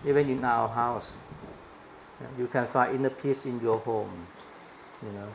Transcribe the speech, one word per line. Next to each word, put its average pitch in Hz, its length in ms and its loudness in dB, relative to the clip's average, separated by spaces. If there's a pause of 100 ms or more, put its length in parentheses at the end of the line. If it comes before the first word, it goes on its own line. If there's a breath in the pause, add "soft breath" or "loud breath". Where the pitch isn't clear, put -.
even 143 240 6
in 131 160 2
our 117 240 4
house. 120 440 0 (1200)
You 123 100 0
can 123 200 2
find 127 280 4
inner 131 140 4
peace 135 360 0
in 120 140 -2
your 113 200 4
home, 101 480 -2 (760)
you 107 80 -6
know. 101 240 -8